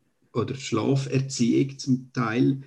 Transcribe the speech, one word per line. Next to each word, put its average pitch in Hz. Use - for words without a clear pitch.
oder -
Schlaferziehung 131
zum 127
Teil, 135